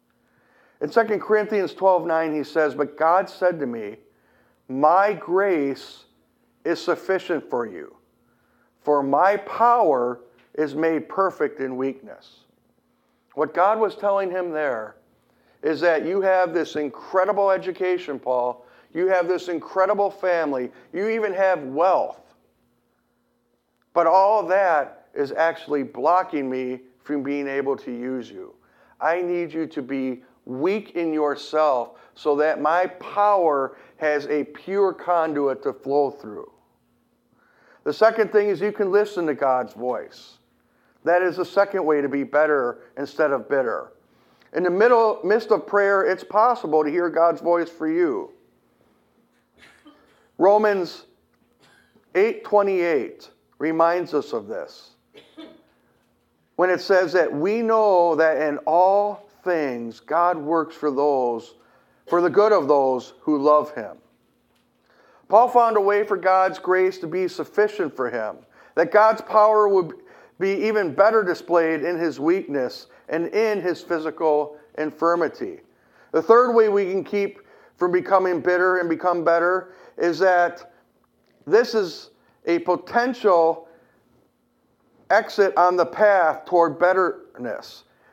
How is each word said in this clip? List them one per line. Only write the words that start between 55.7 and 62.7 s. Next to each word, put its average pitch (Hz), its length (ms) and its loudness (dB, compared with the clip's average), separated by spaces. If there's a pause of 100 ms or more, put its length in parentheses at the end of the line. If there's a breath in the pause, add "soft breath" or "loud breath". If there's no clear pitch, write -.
when 180 140 2
it 175 100 0
says 185 320 2
that 175 200 2
we 196 280 0
know 208 540 4
that 156 260 2
in 147 180 -2
all 190 720 0 (140)
things 131 580 -4
God 170 380 0
works 156 360 -2
for 151 160 -4
those, 131 640 -2 (540 soft breath)
for 170 120 2
the 175 100 2
good 208 220 4
of 151 160 2
those 131 520 2